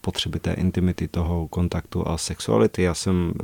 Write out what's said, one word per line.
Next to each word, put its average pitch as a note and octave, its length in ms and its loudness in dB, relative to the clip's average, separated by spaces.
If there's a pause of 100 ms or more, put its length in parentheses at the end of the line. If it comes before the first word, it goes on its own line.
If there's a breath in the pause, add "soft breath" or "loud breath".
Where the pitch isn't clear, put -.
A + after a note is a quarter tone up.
potřeby E2+ 380 -4
té E2+ 140 -2
intimity, F2+ 560 0
toho E2+ 400 0
kontaktu F2 600 -2
a E2 100 0
sexuality? - 640 2
Já F2 120 2
jsem F2+ 380 0 (120)